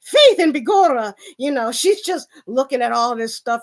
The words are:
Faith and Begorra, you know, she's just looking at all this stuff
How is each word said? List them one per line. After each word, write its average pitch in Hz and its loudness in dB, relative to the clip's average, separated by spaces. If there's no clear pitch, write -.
Faith 523 4
and 320 2
Begorra, 269 0
you 277 -6
know, 240 -4
she's 403 0
just 349 -6
looking 254 -2
at 233 -2
all 233 -2
this 226 -6
stuff 233 -6